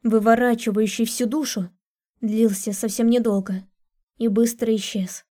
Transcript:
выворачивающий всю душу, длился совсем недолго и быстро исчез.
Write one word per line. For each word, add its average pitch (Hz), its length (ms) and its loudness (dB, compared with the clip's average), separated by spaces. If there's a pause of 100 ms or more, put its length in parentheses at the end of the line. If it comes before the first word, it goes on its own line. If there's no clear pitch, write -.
выворачивающий 226 1000 2
всю 233 220 -2
душу, 226 440 -4 (520)
длился 214 500 0
совсем 233 380 0
недолго 202 580 0 (500)
и 226 120 0
быстро 226 440 0
исчез. 196 520 -6 (120)